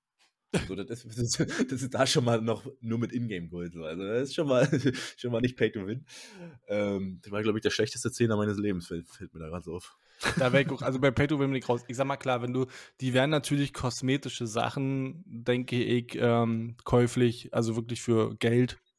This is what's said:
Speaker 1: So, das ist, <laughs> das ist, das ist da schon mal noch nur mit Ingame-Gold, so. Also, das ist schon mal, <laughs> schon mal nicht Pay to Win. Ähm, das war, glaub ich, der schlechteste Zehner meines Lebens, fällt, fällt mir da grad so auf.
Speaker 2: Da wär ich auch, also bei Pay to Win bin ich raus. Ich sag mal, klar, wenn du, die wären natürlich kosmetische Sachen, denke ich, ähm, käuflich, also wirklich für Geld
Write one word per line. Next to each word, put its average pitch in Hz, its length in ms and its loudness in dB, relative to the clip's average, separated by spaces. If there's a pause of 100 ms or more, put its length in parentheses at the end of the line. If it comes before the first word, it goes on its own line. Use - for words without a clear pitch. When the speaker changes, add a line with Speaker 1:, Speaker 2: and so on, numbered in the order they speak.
(680)
Speaker 1:
So, 92 60 -6
das - 160 -8
ist, 117 160 -10
<laughs> - 20 -18
das 113 100 -12
ist, - 540 0
das 123 100 -4
ist 127 120 -6
da 120 120 4
schon 139 200 4
mal 117 160 4
noch 113 240 -2 (160)
nur 117 160 -2
mit 117 120 -2
Ingame-Gold, 87 640 -6
so. 82 120 -10
Also, 85 200 -6
das 117 240 -2
ist - 60 -12
schon 165 120 -2
mal, 127 220 6
<laughs> 135 480 0
schon 120 160 -6
mal 117 80 0
nicht 123 160 0
Pay 110 160 2
to 98 140 -6
Win. 123 180 -6 (640)
Ähm, 101 540 -2
das 101 100 -16
war, 104 100 -2
glaub 107 140 2
ich, 107 60 -4
der 101 80 4
schlechteste 110 420 -2
Zehner 110 240 4
meines 104 220 2
Lebens, 98 280 -2
fällt, 85 220 -8
fällt - 240 -18
mir 82 80 -14
da 78 80 -12
grad 85 160 -8
so 87 120 -8
auf. - 200 -14 (420)
Speaker 2:
Da 123 140 4
wär 139 80 6
ich 139 100 2
auch, 135 120 -6
also 127 180 -2
bei 139 100 6
Pay 143 180 2
to 147 120 0
Win 139 120 2
bin 131 40 0
ich 123 140 -6
raus. 120 180 0
Ich 120 80 -8
sag 135 100 0
mal, 139 120 -2
klar, 127 240 0
wenn 123 100 -2
du, 127 140 0 (340)
die 127 140 0
wären 131 160 6
natürlich 143 420 0
kosmetische 127 720 -2
Sachen, 135 800 -2
denke 123 560 0
ich, 120 380 0
ähm, 117 640 2
käuflich, 120 680 2
also 113 220 0
wirklich 117 260 -6
für 110 340 2
Geld 123 420 2 (200)